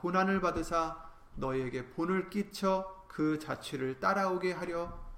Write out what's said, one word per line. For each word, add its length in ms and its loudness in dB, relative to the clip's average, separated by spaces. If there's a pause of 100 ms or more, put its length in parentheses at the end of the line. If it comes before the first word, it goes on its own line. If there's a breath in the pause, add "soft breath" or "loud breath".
고난을 400 4
받으사 680 0 (240)
너희에게 560 -2
본을 400 0
끼쳐 760 0
그 300 2
자취를 640 -4
따라오게 520 2
하려 480 -4 (180)